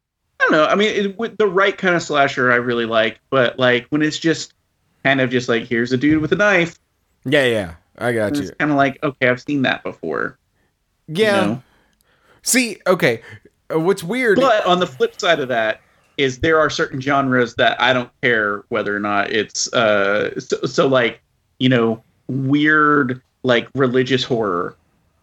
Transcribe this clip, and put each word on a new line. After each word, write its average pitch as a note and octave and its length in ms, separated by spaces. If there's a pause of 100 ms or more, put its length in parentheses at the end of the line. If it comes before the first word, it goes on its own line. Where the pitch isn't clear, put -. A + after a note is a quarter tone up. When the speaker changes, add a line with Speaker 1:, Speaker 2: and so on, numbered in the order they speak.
(380)
Speaker 1:
I - 60
don't B4 80
know. D#3 140
I F3+ 100
mean, G#3 180
it, G3 240
with A3+ 200
the G#3+ 100
right F#3+ 280
kind F3+ 200
of D#3+ 60
slasher, C#3 500
I A#2+ 40
really A#2+ 300
like, A2+ 320 (120)
but, B2+ 280
like, B2 320
when D3+ 100
it's D3+ 180
just D#3 360 (480)
kind C3+ 180
of B2+ 100
just B2 180
like, A#2 160
"Here's A#2+ 280
a C3 40
dude D3+ 260
with D3+ 80
a E3+ 60
knife." F3+ 420 (460)
Speaker 2:
Yeah, C3+ 220
yeah. G2+ 280 (240)
I A#2+ 140
got G#2+ 240
Speaker 1:
It's C#3+ 140
Speaker 2:
you. - 100
Speaker 1:
kinda D3 160
like, C#3 260
"Okay, C3+ 260
I've B2 120
seen C#3+ 220
that G#2+ 200
before." D2+ 560 (680)
Speaker 2:
Yeah. G3+ 320
Speaker 1:
You - 80
know? B2 140 (800)
Speaker 2:
See, A#3+ 440
okay. E3 360 (520)
Uh, E3 60
what's F#3 240
weird A3+ 340
Speaker 1:
But A#3+ 280
on F3+ 120
the F3+ 80
flip D3+ 340
side E3 200
of B2+ 80
that A2+ 320 (360)
is C3 240
there D#3+ 200
are D3+ 100
certain D3 300
genres C3 560
that A#2+ 240
I B2 120
don't B2 180 (120)
care G#2+ 460
whether G#2 260
or G2+ 60
not G2+ 320
it's, - 400
uh, G#2 680
so, - 280
so, D3 200
like, B2+ 340 (380)
you B2+ 100
know, A2+ 340 (260)
weird, C#3+ 920 (240)
like, A#2+ 300
religious C3 500
horror, G#2 520 (460)